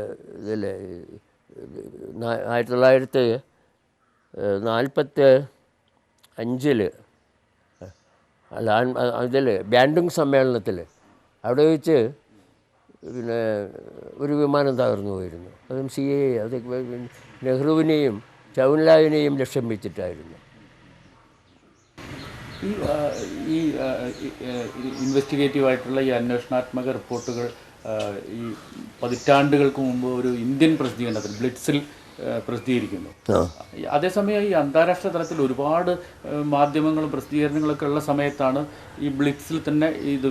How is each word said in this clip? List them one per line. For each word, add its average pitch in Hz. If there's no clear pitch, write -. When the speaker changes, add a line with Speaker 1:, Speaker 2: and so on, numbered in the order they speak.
Speaker 1:
ഇതിൽ 104
നാ-, 117
ആയിരത്തി 120
തൊള്ളായിരത്തി, 131
ഏ, 101
നാൽപത്തി 139
അഞ്ചിൽ, 127
അല്ല, 110
ആ, 120
ഇതിൽ 135
ബാൻഡുങ് 151
സമ്മേളനത്തിൽ 131
അവിടെ 127
വെച്ച് 156
പിന്നെ 117
ഒരു 143
വിമാനം 143
തകർന്നു 104
പോയിരുന്നു. 90
അതും 135
സി 139
ഐ 143
എ, 131
അത് 117
നെഹ്റുവിനെയും 147
ചൗൻലാവിനെയും 151
ലക്ഷ്യം 123
വെച്ചിട്ടായിരുന്നു. 87
Speaker 2:
ഈ, 202
ആ, -
ഈ, 160
ആ, -
ഈ, 139
ആ, 123
ഈ 127
ഇൻവെസ്റ്റിഗേറ്റീവ് 139
ആയിട്ടുള്ള 127
ഈ -
അന്വേഷണാത്മക 123
റിപ്പോർട്ടുകൾ, 120
ആ, -
ഈ -
പതിറ്റാണ്ടുകൾക്ക് 139
മുമ്പ് 123
ഒരു 127
ഇന്ത്യൻ 143
പ്രസിദ്ധീകരണത്തിൽ 110
ബ്ലിറ്റ്സിൽ, 127
ആ, -
പ്രസിദ്ധീകരിക്കുന്നു. 107
Speaker 1:
ആ. 92
Speaker 2:
അതേസമയം 202
ഈ -
അന്താരാഷ്ട്ര 170
തലത്തിൽ 165
ഒരുപാട്, 147
ആ, -
മാധ്യമങ്ങളും 156
പ്രസിദ്ധീകരണങ്ങളൊക്കെ 151
ഉള്ള 147
സമയത്താണ് 143
ഈ 143
ബ്ലിറ്റ്സിൽ 147
തന്നെ 151
ഇത് 135